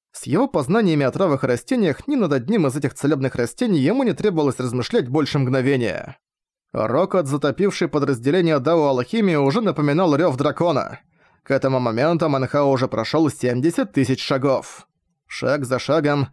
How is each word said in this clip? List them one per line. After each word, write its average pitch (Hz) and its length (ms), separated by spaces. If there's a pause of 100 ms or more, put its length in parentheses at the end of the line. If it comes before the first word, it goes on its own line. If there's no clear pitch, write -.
(120)
С - 140
его 214 220
познаниями 160 560
о 123 60
травах 147 340
и - 20
растениях 151 640
ни 285 80
над 185 160
одним 147 340
из 131 100
этих 139 180
целебных 139 400
растений 165 460
ему 202 220
не 214 120
требовалось 156 440
размышлять 127 500
больше 147 300
мгновения. 127 800 (560)
Рокот, 160 540
затопивший 151 600
подразделение 143 720
Дао 151 280
Алхимии, 160 480
уже 143 240
напоминал 156 560
рев 151 200
дракона. 147 640 (420)
К - 80
этому 135 300
моменту 139 480
Манхао 139 420
уже 127 180
прошел 135 420
семьдесят 127 640
тысяч 131 300
шагов. 135 640 (400)
Шаг 135 400
за 127 120
шагом, 143 540